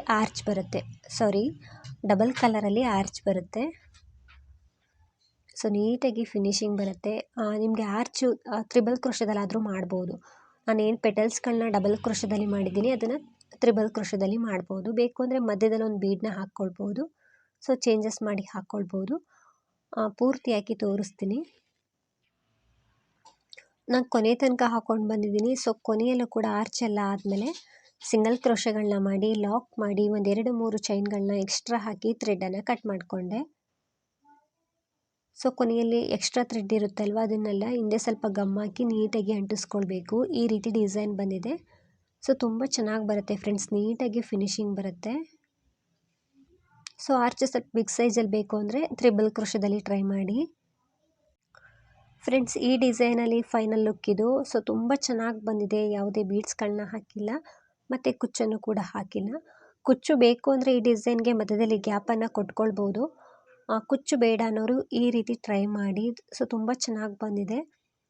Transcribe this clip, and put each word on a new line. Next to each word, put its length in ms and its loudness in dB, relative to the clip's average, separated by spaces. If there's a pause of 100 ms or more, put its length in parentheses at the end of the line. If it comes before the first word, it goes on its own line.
(100)
ಆರ್ಚ್ 340 0
ಬರುತ್ತೆ, 360 -2 (300)
ಸಾರಿ, 340 2 (640)
ಡಬಲ್ 280 4
ಕಲರಲ್ಲಿ 540 2
ಆರ್ಚ್ 340 0
ಬರುತ್ತೆ. 400 -2 (1900)
So 140 -4
ನೀಟಾಗಿ 540 0
ಫಿನಿಶಿಂಗ್ 540 0
ಬರುತ್ತೆ. 360 -4 (220)
ಆ, 80 -4 (120)
ನಿಮ್ಗೆ 340 0
ಆರ್ಚ್, 320 -2 (240)
ಆ, 160 -4
ತ್ರಿಬಲ್ 360 2
ಕ್ರೋಶೆದಲ್ಲಾದ್ರೂ 640 -2
ಮಾಡ್ಬೋದು. 520 -4 (520)
ನಾನೇನ್ 320 2
ಪೆಟಲ್ಸ್‌ಗಳನ್ನ 720 0
ಡಬಲ್ 280 2
ಕ್ರೋಶೆದಲ್ಲಿ 500 -2
ಮಾಡಿದ್ದೀನಿ, 440 0
ಅದನ್ನ 240 0 (440)
ತ್ರಿಬಲ್ 300 4
ಕ್ರೋಶೆದಲ್ಲಿ 480 0
ಮಾಡ್ಬೋದು. 540 -4
ಬೇಕು 280 2
ಅಂದ್ರೆ 200 0
ಮಧ್ಯದಲ್ಲಿ 440 2
ಒಂದು 160 -2
ಬೀಡ್‌ನ 320 0
ಹಾಕ್ಕೊಳ್ಬೋದು. 680 -6 (600)
So 160 -2
ಚೇಂಜಸ್ 440 0
ಮಾಡಿ 240 -2
ಹಾಕ್ಕೊಳ್ಬೋದು. 680 -6 (800)
ಆ, 180 -2
ಪೂರ್ತಿಯಾಗಿ 680 0
ತೋರಿಸ್ತೀನಿ. 600 -2 (2500)
ನಾನ್ 200 4
ಕೊನೆ 260 4
ತನಕ 340 2
ಹಾಕೊಂಡ್ 400 0
ಬಂದಿದ್ದೀನಿ. 460 0
So 160 0 (120)
ಕೊನೆಯಲ್ಲೂ 460 2
ಕೂಡ 240 -2
ಆರ್ಚ್ 300 -2
ಎಲ್ಲ 220 0
ಆದ್ಮೇಲೆ 440 -2 (540)
ಸಿಂಗಲ್ 360 2
ಕ್ರೋಶೆಗಳನ್ನ 640 0
ಮಾಡಿ, 380 2
ಲಾಕ್ 400 -2
ಮಾಡಿ, 300 2
ಒಂದ್ 200 0
ಎರಡು 260 0
ಮೂರು 240 -2
ಚೈನ್‌ಗಳನ್ನ 600 -2
ಎಕ್ಸ್ಟ್ರಾ 400 -2
ಹಾಕಿ 360 -2
ಥ್ರೆಡ್ಡನ್ನ 500 -2
ಕಟ್ 220 -2
ಮಾಡ್ಕೊಂಡೆ. 540 -6 (2000)
So 140 0
ಕೊನೆಯಲ್ಲಿ 480 2 (100)
ಎಕ್ಸ್ಟ್ರಾ 340 0
ಥ್ರೆಡ್ 280 -4
ಇರುತ್ತಲ್ವಾ, 500 0
ಅದನ್ನೆಲ್ಲ 460 -2
ಹಿಂದೆ 300 0
ಸ್ವಲ್ಪ 320 -2
ಗಮ್ 260 0
ಹಾಕಿ 280 -4
ನೀಟಾಗಿ 480 0
ಅಂಟಿಸ್ಕೊಳ್ಬೇಕು. 840 -4 (160)
ಈ 140 2
ರೀತಿ 240 0
ಡಿಸೈನ್ 460 0
ಬಂದಿದೆ. 360 -4 (680)
So 120 2
ತುಂಬ 320 -2
ಚೆನ್ನಾಗ್ 400 -2
ಬರುತ್ತೆ 300 -2
ಫ್ರೆಂಡ್ಸ್, 340 -4
ನೀಟಾಗಿ 520 0
ಫಿನಿಶಿಂಗ್ 540 -2
ಬರುತ್ತೆ. 360 -6 (1900)
So 160 -4
ಆರ್ಚ್ 280 2
ಸ್ವಲ್ಪ 300 -2
ಬಿಗ್ 180 0
ಸೈಜಲ್ಲಿ 380 2
ಬೇಕು 260 -2
ಅಂದ್ರೆ 240 -2 (140)
ತ್ರಿಬಲ್ 360 4
ಕ್ರೋಶೆದಲ್ಲಿ 500 0
ಟ್ರೈ 220 -2
ಮಾಡಿ. 360 -2 (1900)
ಫ್ರೆಂಡ್ಸ್, 340 2
ಈ 180 2
ಡಿಸೈನಲ್ಲಿ 680 4
ಫೈನಲ್ 420 0
ಲುಕ್ 240 0
ಇದು. 200 2 (140)
So 200 -4
ತುಂಬ 360 0
ಚೆನ್ನಾಗ್ 440 -4
ಬಂದಿದೆ, 380 -2 (100)
ಯಾವುದೇ 340 -2
ಬೀಡ್ಸ್‌ಗಳನ್ನ 600 -2
ಹಾಕಿಲ್ಲ 440 -8 (600)
ಮತ್ತೆ 220 0
ಕುಚ್ಚನ್ನು 480 -2
ಕೂಡ 240 -2
ಹಾಕಿಲ್ಲ. 460 -6 (560)
ಕುಚ್ಚು 300 4
ಬೇಕು 340 6
ಅಂದ್ರೆ 220 2
ಈ 80 4
ಡಿಸೈನ್‌ಗೆ 520 2
ಮಧ್ಯದಲ್ಲಿ 480 2
ಗ್ಯಾಪನ್ನ 520 0
ಕೊಟ್ಕೊಳ್ಬೋದು. 720 0 (640)
ಆ, 120 0
ಕುಚ್ಚು 360 0
ಬೇಡ 260 4
ಅನ್ನೋರು 340 0 (160)
ಈ 180 2
ರೀತಿ 260 0
ಟ್ರೈ 340 0
ಮಾಡಿ. 340 -2 (280)
So 140 -6
ತುಂಬ 300 -2
ಚೆನ್ನಾಗ್ 420 -6
ಬಂದಿದೆ. 400 -4 (500)